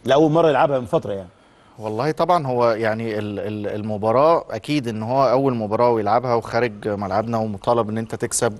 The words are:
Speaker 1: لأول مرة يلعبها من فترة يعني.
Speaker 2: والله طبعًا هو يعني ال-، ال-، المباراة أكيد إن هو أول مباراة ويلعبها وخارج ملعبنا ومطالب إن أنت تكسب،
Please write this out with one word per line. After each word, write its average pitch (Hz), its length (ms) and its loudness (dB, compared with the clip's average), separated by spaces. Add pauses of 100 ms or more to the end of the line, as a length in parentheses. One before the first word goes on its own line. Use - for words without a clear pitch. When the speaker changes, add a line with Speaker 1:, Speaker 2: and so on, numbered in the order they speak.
Speaker 1:
لأول 143 260 4
مرة 165 180 4
يلعبها 143 300 2
من 123 80 -8
فترة - 260 -2
يعني. 95 160 -8 (500)
Speaker 2:
والله 110 320 -4
طبعًا 165 360 0
هو 120 240 2
يعني 110 480 -2
ال-، 104 200 -4
ال-، 101 420 -6
المباراة 113 680 2
أكيد 131 380 -4
إن 110 140 -6
هو 127 280 2
أول 131 240 2
مباراة 113 360 2
ويلعبها 117 440 2
وخارج 113 540 -2
ملعبنا 104 500 -2
ومطالب 110 500 0
إن 110 100 -4
أنت 113 160 -8
تكسب، 117 460 -2